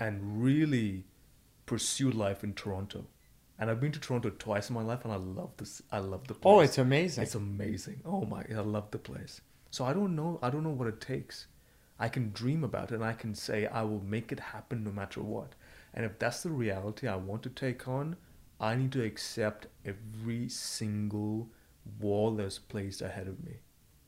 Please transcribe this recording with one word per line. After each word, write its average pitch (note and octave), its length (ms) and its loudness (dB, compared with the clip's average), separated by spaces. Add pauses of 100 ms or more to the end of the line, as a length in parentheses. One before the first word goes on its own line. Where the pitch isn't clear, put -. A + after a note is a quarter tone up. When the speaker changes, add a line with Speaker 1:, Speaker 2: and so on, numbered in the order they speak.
Speaker 1:
and G#2 420 -2
really B2+ 640 4 (640)
pursue B2+ 420 2
life G2+ 320 2
in G2+ 120 -2
Toronto. G2 520 -6 (520)
And A2 120 0
I've A2+ 100 0
been D3 120 0
to D#3 80 -6
Toronto A#2 300 0
twice G#2 400 -2
in B2 40 -2
my A2+ 80 0
life, A#2+ 220 -2
and A2 80 -2
I G2+ 40 -2
love F#2 400 -6
this, - 340 -12
I G#2+ 80 -2
love F#2+ 300 -4
the A2+ 140 -4
Speaker 2:
Oh, G3+ 140 12
Speaker 1:
place. D3 140 12
Speaker 2:
it's - 80 0
amazing. C#3 460 4
Speaker 1:
It's - 100 -4
amazing. G2+ 680 -2
Oh F3+ 200 -2
my, G#2 260 -4
I A2 100 -2
love G#2 300 0
the A2 80 -4
place. - 420 -10 (300)
So - 140 -2
I C3 80 2
don't F#3+ 240 2
know, D#3+ 260 0
I B2 80 2
don't D3+ 120 0
know D#3+ 80 0
what B2+ 180 0
it G#2+ 120 -4
takes. - 460 -6 (520)
I A2+ 100 2
can A2+ 240 -2
dream B2+ 320 0
about G2+ 280 -2
it, A2+ 40 -2
and A2 80 -2
I A2+ 80 0
can A2 220 -4
say, G#2 320 0
"I A2+ 160 -2
will G#2+ 220 0
make A2 280 -2
it - 80 -6 (140)
happen A2 300 -6
no G#2 80 -2
matter G2 280 -6
what." G#2+ 340 -6 (380)
And A2+ 120 -2
if G#2 140 -4
that's A#2 260 0
the F3 60 -2
reality G#2+ 580 -2
I G2 80 0
want G2 280 -4
to B2+ 60 -4
take B2+ 380 -4
on, C#3+ 280 -2 (440)
I A2 160 2
need C3 160 2
to C3 120 2
accept - 640 -2 (180)
every A2 640 -4
single G#2+ 1000 -2 (500)
wall G#2 360 4
that's G2 220 -2
placed G2 440 -6
ahead - 260 -6
of F#2+ 160 -8
me. - 120 -10 (520)